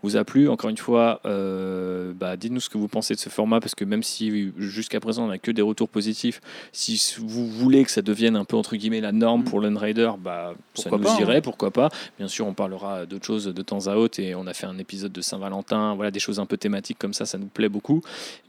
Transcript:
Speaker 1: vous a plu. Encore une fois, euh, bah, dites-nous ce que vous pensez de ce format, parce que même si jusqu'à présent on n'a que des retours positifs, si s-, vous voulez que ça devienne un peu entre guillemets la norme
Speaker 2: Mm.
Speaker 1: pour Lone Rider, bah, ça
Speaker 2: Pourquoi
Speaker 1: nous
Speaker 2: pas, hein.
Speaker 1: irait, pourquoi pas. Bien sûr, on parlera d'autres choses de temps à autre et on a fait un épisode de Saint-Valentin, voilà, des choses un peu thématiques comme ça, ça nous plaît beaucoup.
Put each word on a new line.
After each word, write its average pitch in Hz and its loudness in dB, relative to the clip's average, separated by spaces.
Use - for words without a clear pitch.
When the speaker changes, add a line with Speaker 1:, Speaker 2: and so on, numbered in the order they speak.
Speaker 1:
vous 101 2
a 107 4
plu. 143 6
Encore 117 0
une 110 -2
fois, 117 4
euh, 95 -2
bah, 92 -4
dites-nous 113 -4
ce - -6
que - -4
vous 104 0
pensez 113 -2
de 107 -4
ce - -8
format, 110 2
parce - -8
que 101 -4
même 107 -2
si 104 -2
jusqu'à 104 -4
présent 113 -2
on 113 0
n'a 92 -4
que 117 -4
des 113 2
retours 107 2
positifs, 110 -2
si - -2
s-, - 0
vous 113 -4
voulez 127 6
que - -6
ça 107 2
devienne 110 4
un 101 2
peu 113 0
entre 110 0
guillemets 110 0
la 104 -2
norme 117 4
Speaker 2:
Mm. 113 0
Speaker 1:
pour 101 0
Lone 104 2
Rider, 110 2
bah, 87 -8
ça - -6
Speaker 2:
Pourquoi 107 2
Speaker 1:
nous 104 2
Speaker 2:
pas, 220 6
hein. 110 4
Speaker 1:
irait, 117 6
pourquoi 104 -2
pas. 139 4
Bien 101 -6
sûr, 107 -4
on 98 -4
parlera 95 -6
d'autres 98 -10
choses 107 -2
de 92 -4
temps 98 -4
à 101 2
autre 113 4
et 92 -4
on 92 -8
a 90 -8
fait - -8
un 92 -8
épisode 98 -8
de 92 -8
Saint-Valentin, 98 -2
voilà, 101 -2
des 101 -6
choses 104 -2
un 98 -2
peu 104 -2
thématiques 101 -4
comme 101 -4
ça, 110 -4
ça - -8
nous 98 -6
plaît 107 0
beaucoup. 135 2